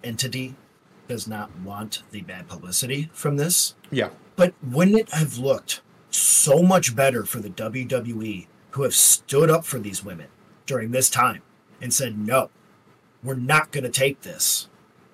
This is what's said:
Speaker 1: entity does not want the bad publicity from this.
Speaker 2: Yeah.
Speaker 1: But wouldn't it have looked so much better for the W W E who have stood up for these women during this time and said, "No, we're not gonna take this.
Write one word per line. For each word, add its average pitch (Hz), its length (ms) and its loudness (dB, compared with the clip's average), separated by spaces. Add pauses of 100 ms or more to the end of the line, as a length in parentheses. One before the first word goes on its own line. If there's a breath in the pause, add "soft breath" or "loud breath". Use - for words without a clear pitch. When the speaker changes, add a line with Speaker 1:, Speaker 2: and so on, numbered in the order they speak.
Speaker 1:
entity 127 520 -8 (520)
does 107 200 -8
not 107 320 -10
want 104 420 -12 (100)
the 104 100 -14
bad 90 260 -16
publicity 123 640 -6
from 143 240 -4
this. 165 380 0 (160)
Speaker 2:
Yeah. 110 180 -2 (260)
Speaker 1:
But 180 180 4 (100)
wouldn't 170 340 4
it 220 160 0
have 147 240 0
looked - 440 -2 (280)
so - 540 4
much 175 320 4
better 127 300 2
for - 140 -8
the 104 100 -10
W 110 360 -6
W 113 380 -4
E 98 240 -10 (240)
who 131 120 -4
have 123 120 0
stood - 540 4
up 160 160 4
for 139 140 -8
these 101 240 -10
women 87 240 -14 (380)
during 117 260 -4
this 131 180 2
time 123 320 2 (400)
and 120 120 -6
said, 113 240 -2
"No, 110 320 0 (720)
we're 131 120 -6
not 135 360 0
gonna 131 180 -4
take 135 320 0
this. - 460 -4 (460)